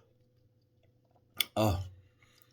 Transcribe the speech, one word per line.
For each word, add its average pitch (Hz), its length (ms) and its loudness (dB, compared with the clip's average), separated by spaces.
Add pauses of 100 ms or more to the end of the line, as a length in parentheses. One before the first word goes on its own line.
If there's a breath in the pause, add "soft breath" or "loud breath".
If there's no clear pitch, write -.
(1500 loud breath)
아, 101 300 2 (680 soft breath)